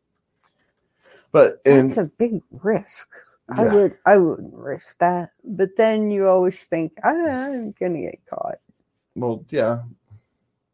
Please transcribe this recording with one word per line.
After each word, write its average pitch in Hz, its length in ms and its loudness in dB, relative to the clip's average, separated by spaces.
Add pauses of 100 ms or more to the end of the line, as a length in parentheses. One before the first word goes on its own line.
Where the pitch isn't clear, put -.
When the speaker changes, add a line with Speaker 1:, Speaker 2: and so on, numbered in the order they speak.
(1300)
Speaker 1:
But - 340 4
in 135 220 6
Speaker 2:
That's 131 100 -4
a 196 80 -2
big 220 440 -4
risk. - 580 -6 (400)
I 196 160 -2
Speaker 1:
Yeah. 220 100 2
Speaker 2:
would, 202 320 2
I 202 100 8
wouldn't 170 380 0
risk 143 440 -12
that. 175 340 -2 (120)
But 190 320 -4
then 220 340 2
you 196 180 0
always 185 360 2
think, 165 280 -4 (120)
"Ah, 220 60 2
I'm 269 640 -4
gonna 180 280 -6
get - 260 -12
caught." - 340 -10 (540)
Speaker 1:
Well, 117 360 -6
yeah. 120 320 -2 (920)